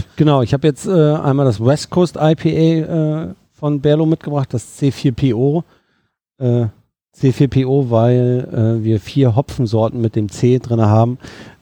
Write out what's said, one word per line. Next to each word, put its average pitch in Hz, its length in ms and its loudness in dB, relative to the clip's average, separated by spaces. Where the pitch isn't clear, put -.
Genau, 147 280 2
ich 117 100 -4
hab 131 100 -2
jetzt, 151 220 -2
äh, 156 300 2
einmal 139 300 0
das 107 140 0
West 135 300 -2
Coast 180 320 0
I 156 140 2
P 160 480 0
A, 156 400 -4
äh, 180 100 -12
von 147 300 -4
Berlo 151 240 2
mitgebracht, 147 480 -4
das - 220 -8
C 139 160 -2
vier 139 200 -2
P 127 220 0
O. 143 300 0
Äh, 120 300 0
C 135 180 0
vier 143 160 2
P 131 180 0
O, 131 240 0
weil, 123 580 2
äh, 107 40 -6
wir 110 160 0
vier 127 360 0
Hopfensorten 113 640 -2
mit 113 140 -2
dem 104 140 -2
C 123 300 0
drinne 113 280 0
haben. 117 300 2